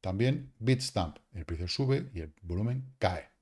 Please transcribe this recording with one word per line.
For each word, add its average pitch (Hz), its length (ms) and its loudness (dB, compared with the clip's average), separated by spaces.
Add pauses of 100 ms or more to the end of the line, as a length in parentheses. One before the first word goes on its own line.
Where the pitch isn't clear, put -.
también 113 580 0
Bitstamp, 110 600 0 (140)
el 90 120 -8
precio 87 220 -4
sube 135 460 0
y 82 80 -6
el 78 200 -10
volumen 113 560 -2
cae. 90 320 0 (120)